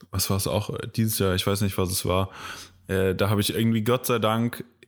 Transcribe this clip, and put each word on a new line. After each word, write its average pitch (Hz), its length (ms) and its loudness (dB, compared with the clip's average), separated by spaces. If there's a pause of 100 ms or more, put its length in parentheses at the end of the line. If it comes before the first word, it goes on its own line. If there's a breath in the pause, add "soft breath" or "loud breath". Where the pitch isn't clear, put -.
(120)
was - 180 -2
war's 98 180 0
auch, 101 240 0
äh, - 220 -6
dieses 110 260 0
Jahr, 95 160 4
ich 92 120 0
weiß 101 140 0
nicht, 98 160 0
was 92 120 0
es 92 160 -4
war, 92 240 2 (580 loud breath)
äh, 95 280 2
da 98 140 2
hab 104 100 2
ich - 160 0
irgendwie 113 280 2
Gott 120 220 0
sei 120 140 2
Dank 113 460 0 (220)